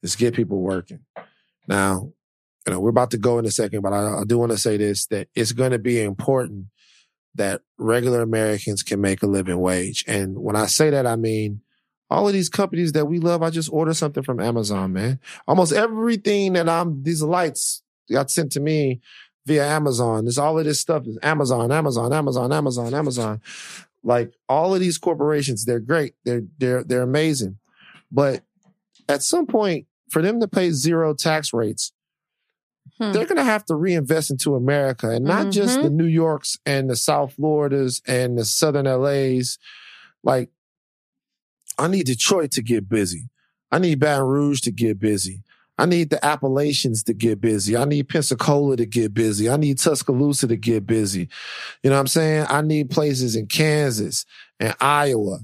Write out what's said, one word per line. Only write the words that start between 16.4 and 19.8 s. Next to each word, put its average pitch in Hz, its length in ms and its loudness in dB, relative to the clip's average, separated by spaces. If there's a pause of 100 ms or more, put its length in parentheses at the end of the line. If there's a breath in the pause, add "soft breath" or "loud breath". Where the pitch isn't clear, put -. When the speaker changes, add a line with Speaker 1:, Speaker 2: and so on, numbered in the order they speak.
Speaker 1:
that 170 160 2
I'm, 165 340 0
these 156 200 -2
lights 165 580 -2 (300)
got 135 180 0
sent 156 240 -2
to 147 60 -2
me 143 400 0 (460 loud breath)
via 143 200 2
Amazon. 123 600 0